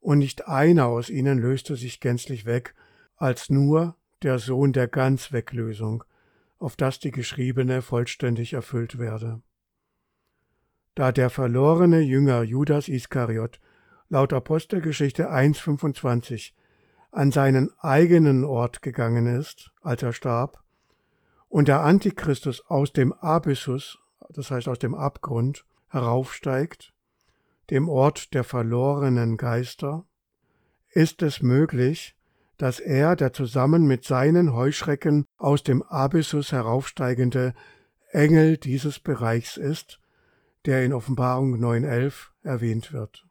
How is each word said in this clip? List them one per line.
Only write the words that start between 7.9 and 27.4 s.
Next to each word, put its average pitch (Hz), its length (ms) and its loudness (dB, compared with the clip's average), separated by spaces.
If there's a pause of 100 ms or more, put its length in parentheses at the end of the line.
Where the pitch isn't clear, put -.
erfüllt 120 460 -8
werde.“ 113 440 -8 (1500)
Da 127 180 0
der 127 160 2
verlorene 151 720 4
Jünger 135 420 2
Judas 143 460 0
Iskariot 120 720 -4 (480)
laut 135 240 2
Apostelgeschichte 156 960 -2
eins 147 300 2
fünfundzwanzig 127 960 -4 (560)
an 143 220 2
seinen 135 380 2 (100)
eigenen 156 640 4
Ort 120 360 -4
gegangen 117 460 -2
ist, 120 460 -6 (100)
als 127 200 -4
er 120 120 -4
starb, 123 480 -4 (840)
und 147 200 4
der 147 140 4
Antichristus 156 800 0
aus 143 320 -2
dem 127 180 2
Abyssus, 147 840 -4 (320)
das - 200 -12
heißt 127 180 -6
aus 123 100 -6
dem 123 160 -4
Abgrund, 139 720 -4 (220)
heraufsteigt, 131 1080 -4 (720)